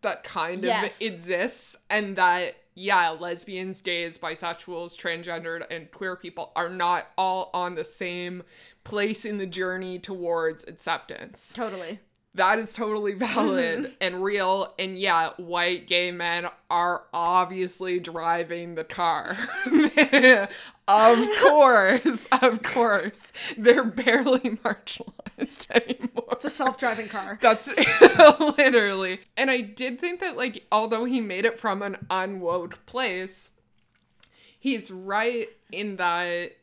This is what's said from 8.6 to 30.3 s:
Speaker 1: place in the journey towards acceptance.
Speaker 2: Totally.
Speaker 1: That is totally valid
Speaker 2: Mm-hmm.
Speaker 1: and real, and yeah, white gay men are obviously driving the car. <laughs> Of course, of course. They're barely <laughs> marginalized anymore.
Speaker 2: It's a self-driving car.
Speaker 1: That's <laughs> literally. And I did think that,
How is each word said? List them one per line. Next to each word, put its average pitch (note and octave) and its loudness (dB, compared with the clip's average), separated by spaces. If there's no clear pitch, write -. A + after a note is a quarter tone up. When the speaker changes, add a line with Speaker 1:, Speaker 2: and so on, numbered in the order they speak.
Speaker 1:
place G#3 -4
in G#3 -6
the G3 -6
journey F#3 -6
towards E3+ -4
acceptance. - -10
Speaker 2:
Totally. F#3+ -10
Speaker 1:
That F#3+ 2
is A3+ -8
totally G#3+ -4
valid F#3 0
Speaker 2:
Mm-hmm. C3 -12
Speaker 1:
and F3+ -2
real, G3 0
and F#3+ -6
yeah, F3+ 2
white F3 -2
gay F3 2
men F3 -4
are F3 0
obviously F3+ 0
driving E3+ -4
the D#3+ -6
car. E3 -2
<laughs> C4 6
Of A3 8
course, B3+ 6
of B3 2
course. G#3 -2
They're A#3+ 6
barely B3+ 2
<laughs> A#3 -4
marginalized - -8
anymore. A#3+ -2
Speaker 2:
It's B3 -6
a D4 -6
self-driving A#3 -2
car. G3 -10
Speaker 1:
That's A3+ 4
<laughs> - 10
literally. G3+ 2
And C4+ 0
I B3 0
did B3 -8
think F4 -6
that, F4 -6